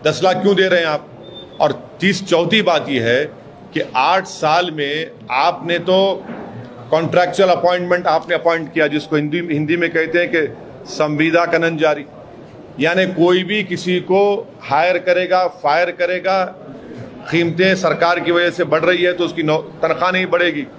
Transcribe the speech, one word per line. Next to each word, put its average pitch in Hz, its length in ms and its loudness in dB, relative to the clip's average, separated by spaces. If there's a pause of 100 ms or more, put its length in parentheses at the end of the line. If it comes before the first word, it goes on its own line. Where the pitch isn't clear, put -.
दस 151 200 0
लाख 185 140 4
क्यों 202 180 2
दे 190 120 2
रहे 175 120 2
हैं 165 80 0
आप? 151 220 -4 (520)
और - 380 -2
तीस, 196 260 0
चौथी 175 360 2
बात 151 280 0
ये 131 100 0
है 120 260 2 (480)
कि 151 80 -2 (140)
आठ 175 300 2
साल 170 460 0
में 151 400 -6 (200)
आपने 165 480 0
तो 190 460 0 (640)
contractual 175 580 2
appointment 180 580 0
आपने 165 280 0
appoint 165 380 0
किया, 156 140 2
जिसको 147 280 -2
हिंदी, 151 360 -2
हिंदी 151 260 0
में 170 120 0
कहते 165 300 0
हैं 175 160 0
कि 143 180 0 (320)
संविदा 156 600 2
कनन 165 320 0
जारी, 151 280 0 (760)
यानी 175 280 2
कोई 180 360 2
भी 202 200 -2
किसी 180 360 -2
को 202 520 0 (100)
hire 175 360 2
करेगा, 180 500 2
fire 170 440 0
करेगा, 180 540 -2 (840)
कीमतें 170 440 2
सरकार 170 440 2
की 170 120 -2
वजह 175 180 2
से 175 140 -2
बढ़ 156 180 2
रही 180 220 2
है 180 100 2
तो 170 100 -2
उसकी 165 200 -2
नौ-, 156 180 2
तनख्वाह 170 500 -2
नहीं 185 140 0
बढ़ेगी। 165 420 0 (120)